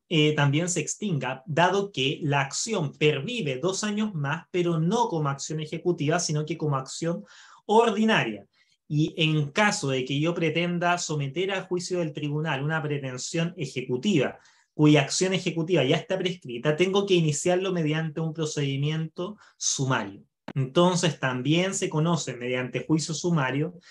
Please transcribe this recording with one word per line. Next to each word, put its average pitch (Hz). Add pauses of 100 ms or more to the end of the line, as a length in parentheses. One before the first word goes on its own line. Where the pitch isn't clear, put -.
eh, 151
también 151
se 175
extinga, 135
dado 185
que 135
la 143
acción 160
pervive 151
dos 185
años 214
más, 151
pero 170
no 220
como 151
acción 147
ejecutiva, 160
sino 156
que 160
como 151
acción 165 (400)
ordinaria. 208 (440)
Y 156
en 156
caso 202
de 131
que 143
yo 165
pretenda 175
someter 160
a 190
juicio 180
del 160
tribunal 151
una 151
pretensión 143
ejecutiva, 131 (360)
cuya 151
acción 185
ejecutiva 165
ya 143
está -
prescrita, 151
tengo 190
que 196
iniciarlo 175
mediante 160
un 160
procedimiento 156 (200)
sumario. 117 (300)
Entonces, 175
también 147
se 185
conoce 156
mediante 123
juicio 156
sumario 151 (120)